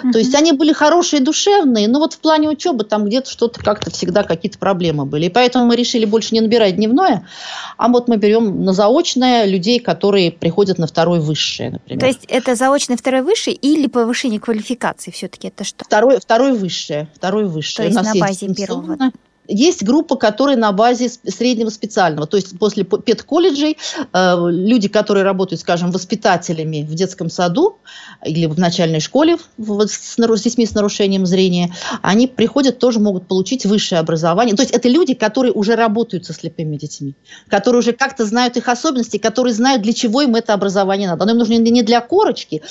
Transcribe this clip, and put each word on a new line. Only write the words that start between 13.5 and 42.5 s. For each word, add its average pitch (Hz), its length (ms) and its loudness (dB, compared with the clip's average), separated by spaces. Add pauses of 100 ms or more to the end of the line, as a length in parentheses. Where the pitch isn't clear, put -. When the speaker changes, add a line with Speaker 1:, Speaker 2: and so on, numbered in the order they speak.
Speaker 1:
или 294 320 0
повышение 233 540 -2
квалификации 214 680 -6
все-таки? - 360 -12
Это 202 160 -12
что? - 220 -12
Speaker 2:
Второе, 226 340 4
второе 254 340 2
высшее, 165 640 -4
второе 202 300 -2
высшее. 156 320 -6
Speaker 1:
То 220 60 -4
есть 214 120 2
Speaker 2:
У - 80 2
нас 214 40 -2
Speaker 1:
на 214 100 0
Speaker 2:
есть - 40 4 (200)
Speaker 1:
базе 190 120 -4
первого. 202 280 -6
Speaker 2:
дистанционное. 285 300 -2 (340)
Есть 262 380 2
группа, 269 320 0
которая 262 400 2
на 220 160 2
базе 233 380 2
сп-, - 200 -12
среднего 226 400 -2
специального, 170 580 -2
то 208 100 0
есть 185 200 -6
после 202 280 -2
п-, 208 120 -2
педколледжей, 302 800 0 (360)
э, 180 220 2 (140)
люди, 196 380 2
которые 208 380 2
работают, 190 340 -2
скажем, 175 320 -2
воспитателями 175 960 -2
в 160 60 -8
детском 180 340 -4
саду 190 460 0 (500)
или 160 200 -2
в 156 120 -4
начальной 170 440 0
школе 320 340 2 (220)
в-, 214 220 -6
в-, 214 60 2
с - 320 -10
нару-, 226 200 2
с 196 60 -4
детьми 240 220 0
с 208 80 -4
нарушением 202 520 0
зрения, 175 480 0 (280)
они 220 260 4
приходят, 254 520 0
тоже 233 220 2
могут 190 260 -2
получить 190 380 -2
высшее 190 340 0
образование. 165 560 0
То 240 60 2
есть 262 120 0
это 233 140 2
люди, 262 260 2
которые 226 380 0
уже 214 240 0
работают 220 500 0
со - 60 -12
слепыми 160 460 -8
детьми, 143 360 -10 (360)
которые 240 300 2
уже 233 120 2
как-то 262 340 -2
знают 240 300 0
их 247 140 -4
особенности, 240 480 -2
которые 233 360 0
знают, 247 280 2
для 214 100 0
чего 233 300 0
им 247 140 2
это 226 180 0
образование 196 560 0
надо. 165 140 -2
Оно 220 100 2
им 233 60 2
нужно 233 160 2
не 233 280 4
для 233 160 2
корочки, 285 720 -2